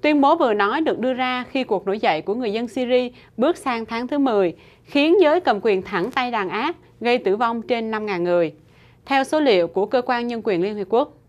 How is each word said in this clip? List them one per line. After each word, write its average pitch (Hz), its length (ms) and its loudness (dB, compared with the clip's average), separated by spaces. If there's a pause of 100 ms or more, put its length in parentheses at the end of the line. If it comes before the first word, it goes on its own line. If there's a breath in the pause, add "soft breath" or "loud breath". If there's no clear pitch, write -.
Tuyên 294 200 2
bố 285 140 4
vừa 294 180 2
nói 320 280 0
được 285 180 -2
đưa 254 140 -2
ra 254 380 -4
khi 262 120 -2
cuộc 196 240 -4
nổi 202 120 -4
dậy 175 220 0
của 196 140 -4
người 233 180 -4
dân 233 140 -4
Syria 247 420 0 (280 loud breath)
bước 285 200 0
sang 226 280 -4
tháng 233 220 -6
thứ 294 100 -2
mười, 208 380 2 (280 loud breath)
khiến 320 380 4
giới 311 180 4
cầm 233 240 0
quyền 196 180 2
thẳng 196 300 -4
tay 247 200 -2
đàn 202 180 -4
áp, 254 260 -4 (260 soft breath)
gây 240 160 2
tử 196 180 0
vong 233 260 -2
trên 226 300 -4
năm 214 140 -6
ngàn 185 180 -4
người, 175 300 2 (520 soft breath)
theo 269 180 2
số 311 160 0
liệu 196 280 4
của 190 180 -2
Cơ 247 200 0
quan 240 220 -2
Nhân 233 160 -6
quyền 185 180 0
Liên 208 140 -2
Hiệp 196 140 -6
Quốc. 254 240 0 (160)